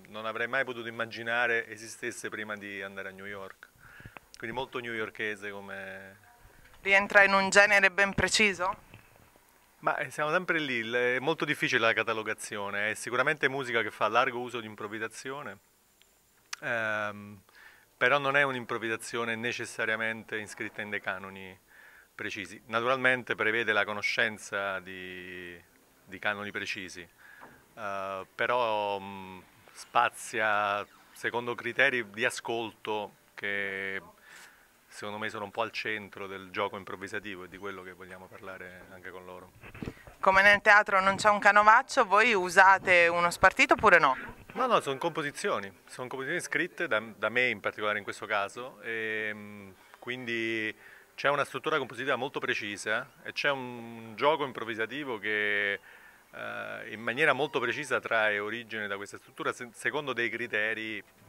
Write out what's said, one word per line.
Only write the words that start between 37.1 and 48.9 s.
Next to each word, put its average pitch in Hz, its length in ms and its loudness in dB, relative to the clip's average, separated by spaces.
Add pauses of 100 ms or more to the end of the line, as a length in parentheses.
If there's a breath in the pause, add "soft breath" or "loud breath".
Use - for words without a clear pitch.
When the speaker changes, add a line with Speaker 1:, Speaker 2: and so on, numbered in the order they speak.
Speaker 1:
e 90 60 -16
di 95 80 -18
quello 95 260 -10
che 92 80 -16
vogliamo 92 360 -18
parlare 92 640 -16
anche 92 160 -16
con 90 160 -16
loro. 90 260 -16 (680 loud breath)
Speaker 2:
Come 190 200 6
nel 202 200 8
teatro 208 400 6
non 196 160 4
c'è 214 120 4
un 208 100 6
canovaccio, 214 680 8
voi 208 280 6
usate 185 720 8
uno 175 220 4
spartito 262 440 6
oppure 208 260 8
no? 143 160 6 (380)
Speaker 1:
No, 254 140 2
no, 208 120 6
son 139 180 -2
composizioni, 147 720 -2 (160)
son 127 220 -12
composizioni 135 320 -4
scritte 165 480 -2
da, 110 160 0 (120)
da 104 120 -2
me 123 220 2
in 107 100 -2
particolare 104 380 -2
in 101 80 -8
questo 110 200 -8
caso, 107 560 -4
e, 110 520 -4